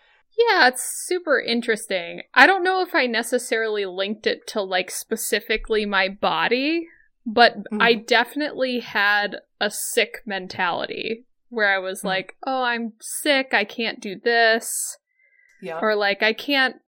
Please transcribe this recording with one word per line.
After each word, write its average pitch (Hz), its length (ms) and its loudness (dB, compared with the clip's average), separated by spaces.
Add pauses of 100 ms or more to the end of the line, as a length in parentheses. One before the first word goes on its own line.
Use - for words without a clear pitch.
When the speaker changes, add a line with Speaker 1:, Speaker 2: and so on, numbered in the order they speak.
(380)
Speaker 1:
Yeah, 403 300 6
it's - 380 -4
super 349 340 0
interesting. 196 840 -2 (100)
I 269 140 10
don't 381 160 4
know 370 180 2
if - 120 -4
I 294 140 4
necessarily 226 800 -2
linked 196 420 -4
it - 200 -2
to, 214 140 -4
like, 185 300 -2
specifically 214 960 -2
my 196 240 0
body, 240 800 0 (380)
but 226 320 4 (140)
Speaker 2:
Mm. 214 100 -2
Speaker 1:
I 233 120 4
definitely 240 880 -2
had 202 560 -2 (240)
a 208 100 -2
sick - 540 -4
mentality 190 1000 -6 (240)
where 214 240 2
I 196 60 0
was 190 220 -8
Speaker 2:
Mm. - 40 -6
Speaker 1:
like, 190 300 -4 (100)
"Oh, 262 180 -2
I'm 233 360 -2
sick. 269 540 -2
I 208 100 4
can't - 380 -6
do 196 180 -10
this." 226 800 2 (640)
Speaker 2:
Yeah. 165 200 -8
Speaker 1:
Or, 214 140 2
like, 202 260 0
"I 220 120 4
can't 262 420 0 (160)